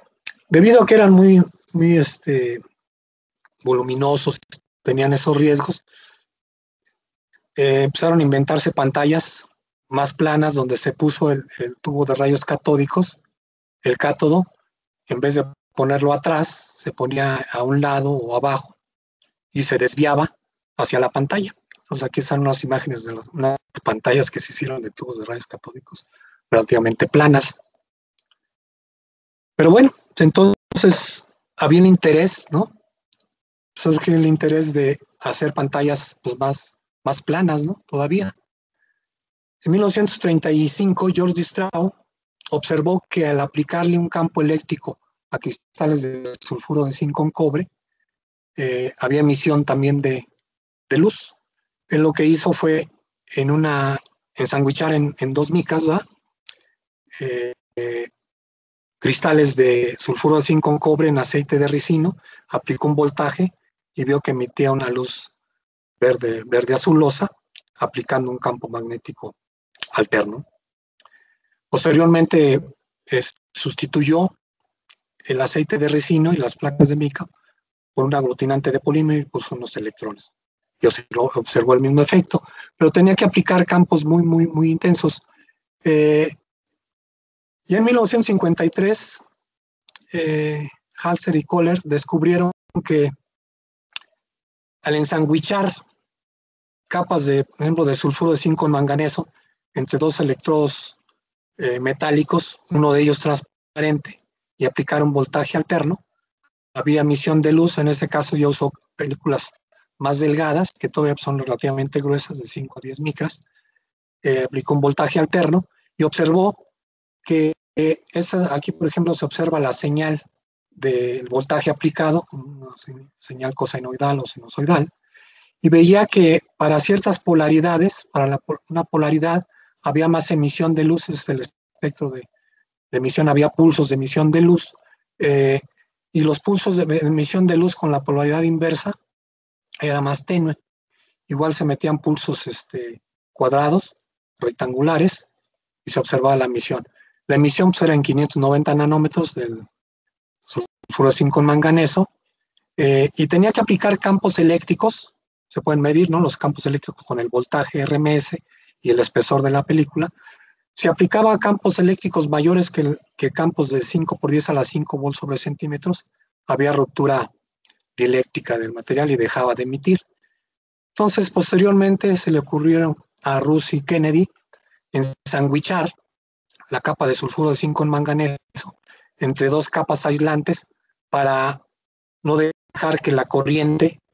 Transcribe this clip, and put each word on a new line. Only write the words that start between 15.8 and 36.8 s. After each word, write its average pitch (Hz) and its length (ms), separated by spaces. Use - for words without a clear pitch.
atrás, 156 640
se - 160
ponía 135 460
a 123 120
un 139 180
lado 139 300
o 120 240
abajo 135 400
y 139 120
se 131 140
desviaba 143 580
hacia 123 220
la 120 100
pantalla. 190 420
Entonces 135 260
aquí - 160
están 143 220
unas 135 220
imágenes 127 420
de 117 80
los, 113 160
unas 135 280
pantallas 123 460
que - 100
se - 140
hicieron 131 280
de 104 100
tubos 123 280
de 104 60
rayos 117 220
catódicos - 580
relativamente 113 560
planas. 147 520
Pero 160 160
bueno, 254 200
entonces - 1080
había 156 220
el 185 60
interés, 165 680
¿no? 170 200
Surgió 160 400
el 160 100
interés 156 480
de 143 260
hacer 139 340
pantallas, 143 680
pues, 123 160
más, 135 380